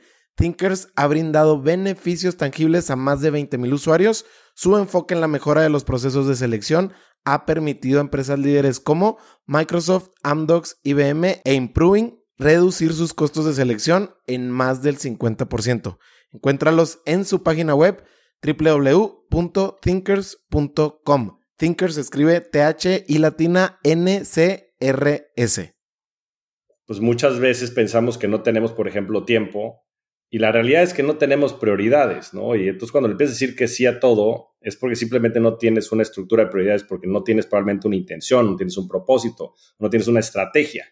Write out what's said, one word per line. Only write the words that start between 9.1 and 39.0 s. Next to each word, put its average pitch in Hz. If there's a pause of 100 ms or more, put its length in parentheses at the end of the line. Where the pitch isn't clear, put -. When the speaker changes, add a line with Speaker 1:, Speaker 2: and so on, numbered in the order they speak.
Speaker 1:
Microsoft, 170 (140)
Amdocs, 156
I 139
B 143
M 165
e 135
Improving 180 (260)
reducir 165
sus 160
costos 151
de 156
selección 139 (100)
en 127
más 127
del 143
cincuenta 117
por -
ciento. 113 (320)
Encuéntralos 151
en 180
su 185
página 160
web 175 (400)
w 147 (100)
w 147
w 202 (180)
punto 175
thinkers 190
punto 147
com. 127 (160)
Thinkers 165
se 151
escribe 151
T 147
H 180
I 147
latina 170
N 175
C 180
R 135
S. 101 (1120)
Speaker 2:
Pues 104
muchas 120
veces 120
pensamos 117
que 104
no 107
tenemos, 113
por 104
ejemplo, 98
tiempo, 107 (440)
y 110
la 110
realidad 123
es 180
que 139
no 151
tenemos 139
prioridades, 110
¿no? 104
Y 95
entonces 113
cuando 135
le 98
empiezas 139
a -
decir 123
que 123
sí 123
a 123
todo, 113
es 104
porque 123
simplemente 117
no 113
tienes 110
una 110
estructura 104
de 90
prioridades, 98
porque 90
no 98
tienes 107
probablemente 101
una 104
intención, 92
no 98
tienes 90
un 95
propósito, 113 (220)